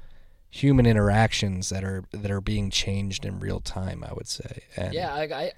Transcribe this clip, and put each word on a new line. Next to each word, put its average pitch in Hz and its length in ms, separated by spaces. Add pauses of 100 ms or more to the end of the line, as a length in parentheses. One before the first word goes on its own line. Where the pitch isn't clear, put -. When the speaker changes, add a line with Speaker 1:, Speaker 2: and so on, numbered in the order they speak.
(500)
Speaker 1:
human 135 360
interactions 104 840
that 95 160
are, 95 260
that 104 200
are 98 100
being 101 300
changed 98 560
in 95 120
real 95 220
time, 92 420
I - 120
would - 120
say. - 360 (160)
And 95 160
Speaker 2:
Yeah, 165 180
I, 147 120
I, 151 340